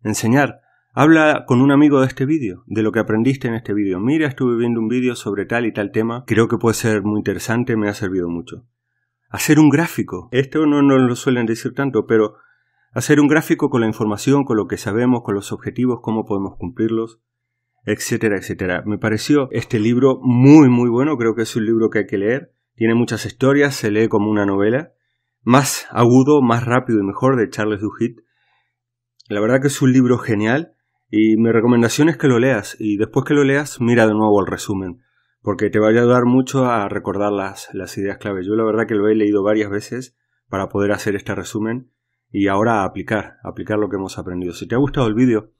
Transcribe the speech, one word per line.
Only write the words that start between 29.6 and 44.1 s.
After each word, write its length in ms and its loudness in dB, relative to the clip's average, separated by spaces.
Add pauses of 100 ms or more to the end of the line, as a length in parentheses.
que 60 -2
es 160 -2
un 100 4
libro 260 4
genial 520 -2 (400)
y 260 4
mi 160 2
recomendación 560 2
es 80 0
que 120 0
lo 100 4
leas 420 -2
y 160 -2
después 280 -2
que 100 -2
lo 100 4
leas 360 -2
mira 260 4
de 80 2
nuevo 260 4
el 100 -4
resumen, 520 -8 (400)
porque 280 -2
te 80 -2
va 100 2
a 20 4
ayudar 340 4
mucho 400 0
a 240 -2
recordar 420 -4
las, 420 -6
las 260 -10
ideas 180 -6
clave. 280 -8
Yo 120 -4
la 80 0
verdad 240 0
que 60 -4
lo 140 0
he 60 2
leído 300 0
varias 260 0
veces 460 -10 (320)
para 220 -6
poder 220 0
hacer 220 -4
este 200 -8
resumen 580 -6 (400)
y 160 0
ahora 320 0
a 40 -2
aplicar, 600 -6
a 60 -10
aplicar 280 -6
lo 120 -4
que 60 -6
hemos 220 -10